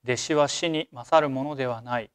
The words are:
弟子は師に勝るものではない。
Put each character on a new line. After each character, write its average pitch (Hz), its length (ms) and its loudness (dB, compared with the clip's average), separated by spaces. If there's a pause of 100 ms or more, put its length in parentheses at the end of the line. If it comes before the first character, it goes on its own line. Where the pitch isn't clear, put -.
弟 123 100 0
子 - 200 -2
は 147 120 6
師 170 220 -2
に 160 240 -2
勝 156 280 2
る 147 80 0
も 131 140 -4
の 147 140 -6
で 131 100 -2
は 113 140 -6
な 120 180 -4
い。 107 160 -8